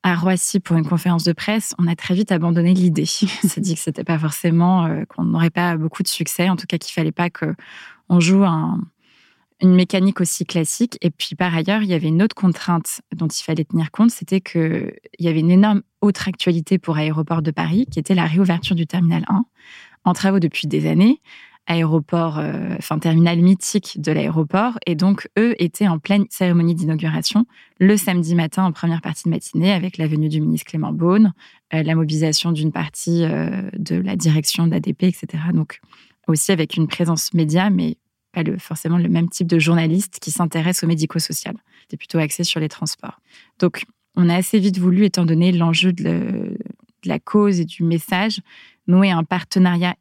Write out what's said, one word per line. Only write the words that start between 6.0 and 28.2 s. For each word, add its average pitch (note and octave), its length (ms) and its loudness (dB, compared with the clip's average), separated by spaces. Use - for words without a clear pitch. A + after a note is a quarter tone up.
de F3+ 60 -4
succès, F3 420 -2
en F3+ 60 2
tout - 100 -10
cas E3+ 120 -4
qu'il - 140 -10
fallait D#3+ 180 -2
pas F3 200 -2
que D#3+ 240 -6
on F3 100 4
joue F#3+ 240 4
un, E3 380 0
une F#3 120 8
mécanique F#3 460 2
aussi F3+ 240 -2
classique. F3 560 -4
Et F3 100 0
puis, - 240 -8
par F3 200 -2
ailleurs, F#3 280 0
il G#3 60 -2
y F3+ 60 0
avait D#3+ 140 0
une E3 140 4
autre G#3+ 140 0
contrainte F3 640 0
dont E3 120 -2
il - 140 -8
fallait D#3+ 220 -2
tenir D#3+ 260 -2
compte, A3+ 200 4
c'était F#3 320 -4
que - 500 -2
il E3 60 -6
y F3 40 2
avait D#3+ 120 2
une E3 100 4
énorme G3+ 300 6
autre G3+ 260 0
actualité F3 500 0
pour D#3 200 -2
Aéroport D#3 420 0
de D#3 100 -2
Paris, E3 400 0
qui - 80 -6
était D#3+ 160 0
la F3 120 2
réouverture E3+ 500 0
du E3 100 0
terminal E3+ 420 0
un, G3 180 0
en F3+ 80 2
travaux G3 280 2
depuis E3 260 -2
des D3+ 200 -2
années. F#3 360 4
Aéroport, E3 720 0
euh, D3+ 380 -4
enfin, - 220 -4
terminal E3 400 4
mythique F#3 600 2
de D3+ 140 -2
l'aéroport. D#3+ 720 0
Et F3 120 -2
donc, F#3+ 420 0
eux A#3 200 2
étaient F3 300 0
en E3 100 0
pleine G3+ 300 2
cérémonie E3+ 460 2
d'inauguration D#3+ 720 0
le G3 180 6
samedi F3 380 0